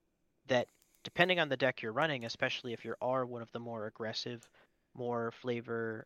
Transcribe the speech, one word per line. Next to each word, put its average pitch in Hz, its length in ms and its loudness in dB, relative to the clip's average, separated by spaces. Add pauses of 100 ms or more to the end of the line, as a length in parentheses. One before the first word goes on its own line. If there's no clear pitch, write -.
(480)
that, 123 200 4 (360)
depending 180 360 4
on 156 100 4
the 131 80 2
deck 127 240 2
you're 110 120 -4
running, 139 320 0
especially 123 480 -2
if 110 100 -10
you 113 180 -6
are 127 240 0
one 120 160 -8
of 113 100 -12
the 120 80 -6
more 117 260 -6
aggressive, 113 640 -6 (460)
more 120 360 -2
flavor 117 760 -4